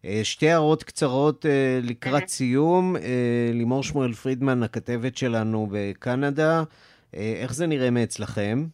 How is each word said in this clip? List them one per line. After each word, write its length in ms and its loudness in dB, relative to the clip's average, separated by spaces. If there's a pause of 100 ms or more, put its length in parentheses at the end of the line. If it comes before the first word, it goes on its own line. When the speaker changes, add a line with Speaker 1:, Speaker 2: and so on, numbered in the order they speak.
Speaker 1:
אה, 200 -2
שתי 260 2
הערות 320 4
קצרות, 640 0
אה, 360 2
לקראת 300 -4
Speaker 2:
מהמם. 140 0
Speaker 1:
סיום. 720 2
אה, 60 -6 (500)
לימור 300 0
שמואל 300 -2
פרידמן, 500 0
הכתבת 540 -4
שלנו 540 0
בקנדה. 920 0 (520)
אה, 260 -4
איך 140 -6
זה 120 -2
נראה 240 2
מאצלכם? 840 -2